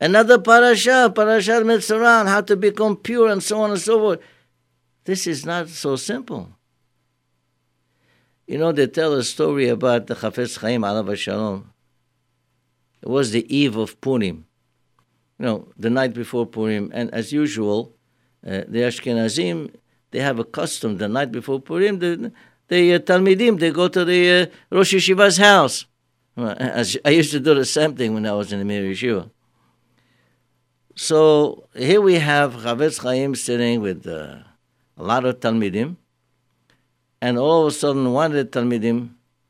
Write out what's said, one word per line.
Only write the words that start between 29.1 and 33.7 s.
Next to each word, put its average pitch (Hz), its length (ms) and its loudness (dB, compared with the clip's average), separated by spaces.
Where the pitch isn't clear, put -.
So 156 840 2
here 160 240 2
we 190 140 4
have 147 400 2
Chafetz 120 480 -2
Chaim 131 320 -2
sitting 120 460 -2